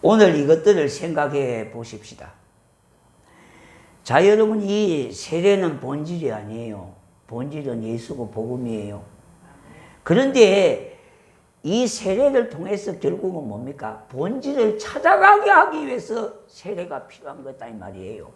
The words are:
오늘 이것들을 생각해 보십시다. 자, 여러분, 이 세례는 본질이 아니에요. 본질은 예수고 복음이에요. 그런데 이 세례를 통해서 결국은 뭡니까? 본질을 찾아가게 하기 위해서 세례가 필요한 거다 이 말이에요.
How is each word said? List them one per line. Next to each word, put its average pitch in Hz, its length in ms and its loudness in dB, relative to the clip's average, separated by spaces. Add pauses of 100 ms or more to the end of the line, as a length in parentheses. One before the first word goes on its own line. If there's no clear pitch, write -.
오늘 196 360 6
이것들을 160 500 4
생각해 139 840 -4
보십시다. - 600 -16 (1700)
자, 151 220 4
여러분, 214 360 4
이 190 500 -2
세례는 170 720 0
본질이 151 500 -6
아니에요. 107 640 -10 (340)
본질은 131 560 -8
예수고 117 480 -8
복음이에요. 110 720 -8 (1000)
그런데 196 840 4 (760)
이 220 220 0
세례를 233 640 0
통해서 190 480 -8
결국은 170 500 -4
뭡니까? 110 600 -12
본질을 220 680 -2
찾아가게 392 720 4
하기 320 340 4
위해서 226 480 -8 (140)
세례가 170 580 -12
필요한 - 380 -18
거다 131 240 -16
이 117 60 -16
말이에요. 95 640 -14